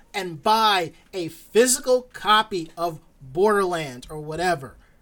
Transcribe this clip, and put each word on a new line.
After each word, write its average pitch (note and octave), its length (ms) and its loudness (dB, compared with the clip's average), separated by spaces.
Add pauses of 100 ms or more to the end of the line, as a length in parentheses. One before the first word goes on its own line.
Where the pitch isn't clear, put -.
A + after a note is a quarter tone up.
(140)
and F3+ 280 -8
buy G#3+ 520 2 (200)
a F3 140 -6
physical B3+ 760 2 (100)
copy G#3 640 0
of E3 220 -6 (220)
Borderlands E3 880 0
or D#3 100 -12
whatever. D#3 560 -4 (260)